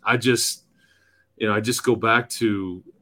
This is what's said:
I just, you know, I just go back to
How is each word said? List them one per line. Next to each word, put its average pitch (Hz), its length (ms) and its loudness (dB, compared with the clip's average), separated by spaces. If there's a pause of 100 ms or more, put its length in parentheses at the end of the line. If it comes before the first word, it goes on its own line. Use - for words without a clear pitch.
I 120 140 0
just, 117 480 0 (720)
you 107 100 -2
know, 104 80 2
I 107 60 0
just 117 220 -4
go 120 120 2
back 113 340 0
to 95 540 -4 (180)